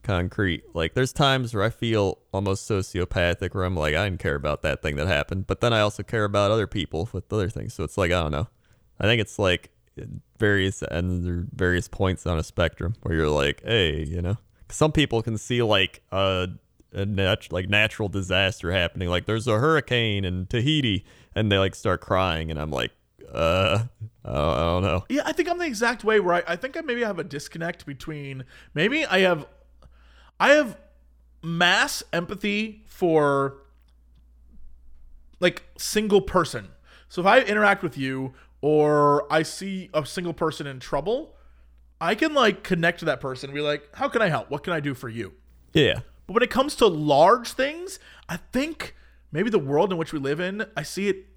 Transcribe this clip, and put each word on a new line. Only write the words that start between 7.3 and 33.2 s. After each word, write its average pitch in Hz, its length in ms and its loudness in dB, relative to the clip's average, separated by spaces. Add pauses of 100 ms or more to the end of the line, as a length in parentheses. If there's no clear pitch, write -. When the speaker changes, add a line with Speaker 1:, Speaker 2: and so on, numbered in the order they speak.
Speaker 1:
other 104 180 -2
things. - 240 -10
So - 100 -8
it's - 140 -6
like, 90 140 2
I 90 100 2
don't 76 100 -2
know. 73 160 -2 (520)
I - 60 0
think 113 160 4
it's, - 160 -6
like, 92 320 2 (680)
various, 98 420 2
and 87 440 -2
there 87 80 -2
are 87 200 -4
various 90 340 2
points 92 380 -2
on 85 140 0
a 78 40 -4
spectrum 90 580 -2
where - 140 -2
you're 78 140 2
like, 73 340 0
"Hey," 80 420 0
you 85 160 -6
know? 92 160 -2 (300)
'Cause - 100 -14
some 156 160 4
people 117 280 2
can 110 160 -4
see, 120 240 -2
like, 104 400 2 (100)
a, 95 380 0 (440)
a 101 120 -4
nat-, 98 460 0
like, 92 180 -2
natural 104 400 2
disaster 92 600 0
happening. 90 380 0
Like, 87 160 0
there's 113 220 -2
a 107 120 4
hurricane 120 680 0
in 90 220 -4
Tahiti, 123 580 0 (300)
and 107 160 2
they, 98 60 4
like, 95 180 0
start 92 260 -2
crying, 87 500 0
and 76 80 -6
I'm 78 120 -6
like, 60 200 -4 (400)
"Uh, 90 480 2 (440)
I - 100 -10
don't, 73 240 2
I - 20 0
don't 85 240 2
know." 90 260 0
Speaker 2:
Yeah, 285 160 -2
I 302 80 -4
think 349 160 -2
I'm 349 80 0
the 349 80 -2
exact 233 380 -2
way 214 180 4
where 175 140 2
I, 175 80 0 (100)
I - 20 0
think 269 220 -8
I 330 40 -6
maybe 240 220 -4
have 196 160 -4
a 151 40 -6
disconnect 165 600 -10
between, 139 600 -12 (280)
maybe 254 320 0
I 185 140 2
have, 175 260 4 (920)
I 214 120 6
have 285 260 4 (680)
mass 175 600 2 (100)
empathy 208 760 -4
for, 143 680 2 (1800)